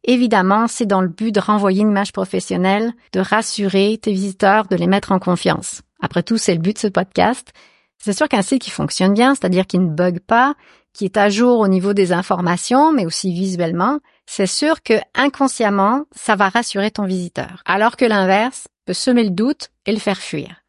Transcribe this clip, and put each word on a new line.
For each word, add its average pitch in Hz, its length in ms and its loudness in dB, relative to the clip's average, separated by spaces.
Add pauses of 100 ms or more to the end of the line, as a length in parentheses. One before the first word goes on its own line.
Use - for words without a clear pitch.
évidemment, 220 640 2
c'est 226 180 -4
dans 196 140 2
le 185 80 0
but 214 240 -4
de 208 80 2
renvoyer 202 420 0
une 214 80 2
image 202 220 -2
professionnelle, 190 800 -2 (200)
de 185 80 0
rassurer 202 800 0
tes 214 120 -4
visiteurs, 196 560 0
de 185 80 0
les 170 100 -2
mettre 196 240 0
en 190 80 2
confiance. - 640 -2 (180)
Après - 220 -2
tout, 226 160 -2
c'est 196 160 0
le 165 60 -2
but 185 140 -2
de - 40 -10
ce - 80 -4
podcast. 190 640 0 (460)
C'est - 140 -6
sûr 302 160 0
qu'un 208 140 0
site 262 200 0
qui - 80 -12
fonctionne - 420 0
bien, 240 220 4
c'est-à-dire 185 320 0
qui 180 140 0
ne 185 80 2
bug 175 320 -2
pas, 254 340 2 (380)
qui - 120 -8
est 190 120 -4
à 208 120 4
jour 233 300 4
au 214 100 2
niveau 190 260 0
des 190 180 2
informations, 180 800 2
mais 240 120 0
aussi 170 280 -4
visuellement, 180 680 -2 (260)
c'est - 220 -4
sûr 302 380 -2
que 220 100 2 (220)
inconsciemment, 247 880 0 (100)
ça - 220 -2
va 196 120 2
rassurer 208 440 -2
ton 208 120 -4
visiteur. 180 640 -8
Alors 202 300 2
que - 80 2
l'inverse 208 640 0 (180)
peut - 60 -6
semer 240 320 2
le 208 60 0
doute 214 400 -2 (140)
et 196 80 -2
le 220 60 -2
faire 196 200 -4
fuir. - 500 -10